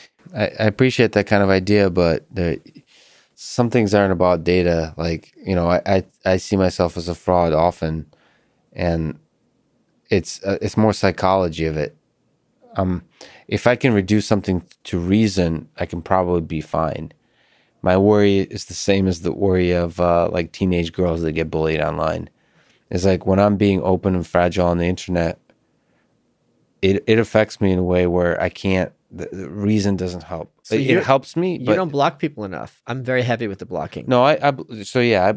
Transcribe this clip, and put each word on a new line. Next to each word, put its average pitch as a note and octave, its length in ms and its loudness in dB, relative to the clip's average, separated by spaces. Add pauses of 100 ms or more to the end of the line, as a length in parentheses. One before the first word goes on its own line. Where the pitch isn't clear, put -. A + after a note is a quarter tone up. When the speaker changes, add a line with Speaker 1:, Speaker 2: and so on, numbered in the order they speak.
(340)
Speaker 1:
I, G#2+ 120 0
I - 180 -4
appreciate A#2+ 480 2
that G2+ 140 2
kind G2+ 160 2
of G2 80 4
idea, F#2+ 400 4
but E2+ 400 2
there, F2 260 -2 (760)
some - 360 -4
things G#2+ 240 2
aren't G2+ 180 4
about F2+ 320 2
data. E2+ 520 2
Like, E2 360 -6 (120)
you F#2+ 100 -2
know, E2+ 140 0
I, F2+ 180 2
I, F#2+ 180 2 (200)
I F#2+ 140 2
see - 180 -2
myself F2+ 400 0
as E2+ 120 -8
a E2+ 60 -4
fraud F2 380 0
often, D#2+ 540 -2 (640)
and E2+ 460 -4 (920)
it's, - 340 -4
uh, G2 180 -4
it's G2 140 -4
more A2 160 2
psychology F#2 720 0
of D#2 100 -4
it. D2+ 200 -6 (800)
Um, F#2 260 -2 (460)
if - 180 -2
I B2 100 4
can B2+ 160 2
reduce G2+ 340 2
something F#2 380 -2 (200)
to - 140 -6
reason, F#2 800 0
I F2+ 100 -6
can - 160 -8
probably F2+ 380 0
be D#2+ 200 -6
fine. D#2 520 -6 (720)
My F#2 160 2
worry G2+ 420 4
is G2 240 -6
the - 100 -14
same G2 320 0
as F2 140 -2
the E2+ 120 -4
worry F#2 400 0
of, F2 280 -2
uh, E2+ 320 2
like, E2+ 200 -4
teenage F2 400 -2
girls E2+ 280 -2
that D#2+ 120 -2
get D#2+ 180 -4
bullied D#2+ 320 -2
online. D#2+ 480 -4 (600)
It's F2+ 140 -4
like, F#2 220 2
when F#2+ 120 2
I'm G#2 180 4
being G2 260 2
open F#2 320 0
and F2 120 -2
fragile F2 420 0
on F2 100 0
the E2+ 80 0
internet, F2 520 -2 (1400)
it, G2 240 2
it A2 120 4
affects G#2+ 420 0
me G2 120 2
in F#2 60 2
a F#2 40 0
way F2+ 240 2
where F2 340 0
I F2+ 80 -2
can't, F#2 440 -2 (180)
the, F2 220 -12
the F2+ 160 -12
reason G2+ 480 0
doesn't F2+ 280 -8
help. E2 280 -12 (100)
Speaker 2:
So - 120 -6
Speaker 1:
It, A2+ 80 0
it - 80 -2
Speaker 2:
you're, B2 120 2
Speaker 1:
helps C3+ 340 0
me, F3 220 -2
Speaker 2:
you B2 80 -8
Speaker 1:
but G#2+ 100 2
Speaker 2:
don't F#3 140 -2
block C#3+ 280 -2
people C#3+ 260 -6
enough. F2 420 -12
I'm B2+ 160 -8
very B2+ 200 0
heavy A#2+ 260 -2
with G2 100 -8
the - 80 -14
blocking. D#2+ 420 -8
Speaker 1:
No, B2 140 4
I, D3 160 4 (100)
I - 20 4
bl-, B2+ 320 -8
so B2+ 180 -2
yeah, G#2+ 360 4